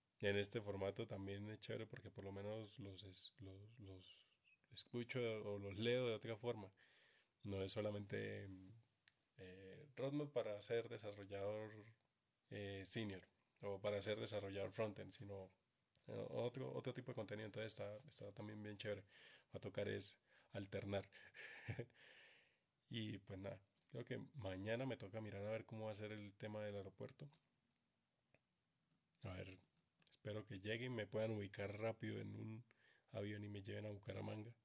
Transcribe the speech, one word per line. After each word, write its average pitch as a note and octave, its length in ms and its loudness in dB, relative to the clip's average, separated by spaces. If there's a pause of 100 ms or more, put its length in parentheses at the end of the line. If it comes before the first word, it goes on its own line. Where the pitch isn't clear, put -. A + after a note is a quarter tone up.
(220)
en G2+ 160 8
este G2+ 240 4
formato G2+ 460 0
también G2 420 -2
es G#2+ 100 -6
chévere A2+ 280 -2
porque - 240 -10
por G2 120 -8
lo G2 80 -4
menos G#2 480 -2
los G2 240 -8
es-, - 360 -8
los, G2+ 400 -12
los F#2+ 380 -12 (560)
escucho A#2+ 460 0 (260)
o G2+ 140 2
los G2 180 0
leo A#2+ 300 8
de A2 80 6
otra A2 220 0
forma. A2 340 0 (720)
No G2 180 2
es F#2+ 80 6
solamente, G#2 800 2 (880)
eh, F#2+ 580 -10
roadmap C#3+ 360 0
para G#2+ 300 2
ser A#2 280 2
desarrollador, G#2 800 -2 (800)
eh, G2+ 340 -2
senior G2+ 380 2 (380)
o G2+ 200 0
para G#2 200 4
ser G#2+ 180 4
desarrollador G2 520 2
frontend, G#2 420 0
sino, G2 380 -6 (560)
eh, G#2+ 240 -2
otro, B2+ 420 0
otro B2+ 200 0
tipo A#2+ 180 -4
de A#2+ 40 -8
contenido. G#2+ 320 -2
Entonces G#2+ 260 0
está, G#2 240 -2 (120)
está G#2 240 -8
también G#2+ 300 -4
bien G#2 140 -2
chévere. G2+ 260 0 (500)
Va - 40 -4
a - 40 -12
tocar G2+ 280 2
es G2+ 300 0 (340)
alternar. G2 560 0 (580)
<laughs> - 220 -2 (1000)
Y G#2+ 280 0
pues G2 200 -6
nada, F#2+ 220 -2 (300)
creo B2+ 140 -4
que A#2+ 120 0 (240)
mañana G2+ 440 4
me A#2+ 120 4
toca G#2+ 240 -2
mirar G2+ 240 0
a G#2+ 60 4
ver A2 140 2
cómo A2 200 -4
va G#2+ 60 2
a G#2 40 -2
ser G#2 160 -2
el G2+ 240 -4
tema G#2+ 260 -2
del G#2 140 0
aeropuerto. G#2+ 540 -6 (1900)
A F#2 100 -2
ver, F#2+ 260 -4 (560)
espero G#2 300 -2
que G2 140 -4
lleguen, A2+ 360 2
me G#2+ 120 4
puedan A2 240 6
ubicar G2+ 480 0
rápido G#2+ 400 2
en G#2 160 -4
un A2 300 -4 (460)
avión G#2 320 0
y G#2 60 -2
me G2+ 140 -4
lleven G#2 220 -2
a G#2 60 0
Bucaramanga. G#2 640 -4 (120)